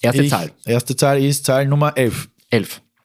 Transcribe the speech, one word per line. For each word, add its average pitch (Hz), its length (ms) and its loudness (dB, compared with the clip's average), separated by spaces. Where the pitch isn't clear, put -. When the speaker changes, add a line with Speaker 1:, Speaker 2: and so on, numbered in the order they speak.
Speaker 1:
Erste 127 220 2
Speaker 2:
Ich 143 80 2
Speaker 1:
Zahl. 85 200 -2
Speaker 2:
Erste 120 320 -2
Zahl 139 260 2
ist 139 220 -2
Zahl 135 200 2
Nummer 143 300 0
elf. 123 320 -2
Speaker 1:
Elf. 104 320 -2